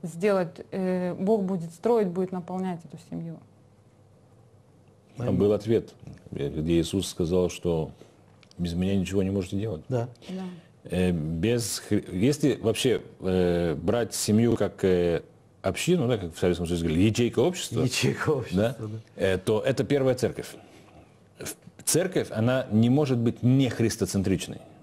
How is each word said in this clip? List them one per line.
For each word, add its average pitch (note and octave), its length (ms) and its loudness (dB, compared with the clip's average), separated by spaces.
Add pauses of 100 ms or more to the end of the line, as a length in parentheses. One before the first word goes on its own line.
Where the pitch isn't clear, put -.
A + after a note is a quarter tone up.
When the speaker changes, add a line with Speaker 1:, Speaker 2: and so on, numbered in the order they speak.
Speaker 1:
сделать, F3 580 -2 (100)
э, F#3 440 -2
Бог G3+ 280 0
будет F3+ 280 -4
строить, A3+ 380 2
будет F3+ 220 -2
наполнять F3+ 540 -6
эту - 120 -18 (120)
семью. E3 280 -10 (1800)
Speaker 2:
Там A#2+ 200 0
был G2+ 160 4
ответ, G#2+ 400 0 (380)
э, - 180 -4
где D#2 320 2
Иисус F2+ 260 -2
сказал, F2+ 420 0
что D#2+ 420 -4 (680)
"без F2 160 -4
меня F#2 220 0
ничего F#2+ 280 0
не F#2+ 60 -2
можете G2 280 -4
делать". G2 300 -6
Speaker 3:
Да. A#2+ 220 -2 (180)
Speaker 1:
Да. F#3 160 -10 (400)
Speaker 2:
Э, F2+ 280 0
без E2+ 680 -2
хри-, - 320 -2
если B2+ 500 0
вообще, G#2+ 400 2 (200)
э, F2 540 2
брать G#2 380 0
семью A2+ 440 2
как, - 260 -2
э, F2 380 4 (400)
общину, C3+ 460 0
да, B2 100 2
как F2 180 -8
в - 40 -16
Советском F2 280 2
Союзе E2 180 0
говорили, E2 220 4
ячейка A2 320 2
общества, C#3+ 440 0
Speaker 3:
Ячейка C3 460 0
общества, A#2 500 0
Speaker 2:
да, A2+ 80 -8
Speaker 3:
да. A2 120 -10 (160)
Speaker 2:
э, F#2+ 220 0
то G#2+ 280 0
это C3+ 180 0
первая C3 320 2
церковь. - 400 -4 (840)
В-, - 160 -12 (300)
церковь, E3+ 460 0
она B2 400 2
не A2+ 180 6
может C3 280 4
быть A#2 240 0
не C3 280 4
христоцентричной. G2 880 0 (240)